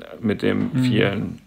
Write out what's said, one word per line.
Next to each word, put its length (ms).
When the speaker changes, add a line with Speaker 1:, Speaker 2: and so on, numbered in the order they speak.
Speaker 1:
mit 200
dem 320
Speaker 2:
Mhm. 100
Speaker 1:
vielen 640